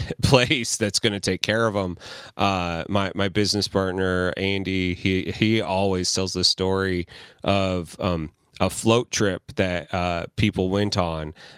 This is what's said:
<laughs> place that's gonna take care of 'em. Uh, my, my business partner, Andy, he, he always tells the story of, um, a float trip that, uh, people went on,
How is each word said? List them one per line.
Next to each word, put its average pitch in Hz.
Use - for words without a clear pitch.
<laughs> -
place 123
that's 104
gonna 101
take 92
care 113
of 101
'em. 92
Uh, 90
my, 98
my 98
business 101
partner, 92
Andy, 95
he, 92
he 110
always 95
tells 95
the 90
story 95
of, 95
um, 85
a 95
float 113
trip 98
that, 90
uh, 87
people 95
went 101
on, 80